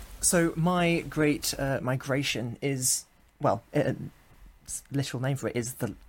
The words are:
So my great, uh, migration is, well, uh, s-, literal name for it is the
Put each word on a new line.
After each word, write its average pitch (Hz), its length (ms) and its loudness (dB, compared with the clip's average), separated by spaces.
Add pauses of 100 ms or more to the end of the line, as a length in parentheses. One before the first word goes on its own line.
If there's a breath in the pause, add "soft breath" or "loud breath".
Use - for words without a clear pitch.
(220)
So 170 340 4
my 170 520 2
great, 151 520 2
uh, 135 240 0
migration 127 760 -2
is, 135 460 0 (340)
well, 113 220 2 (140)
uh, - 180 2 (720)
s-, - 160 -10 (100)
literal 131 300 -2
name 135 160 0
for 113 100 -2
it - 80 -4
is 120 200 -2
the 113 180 -4 (160)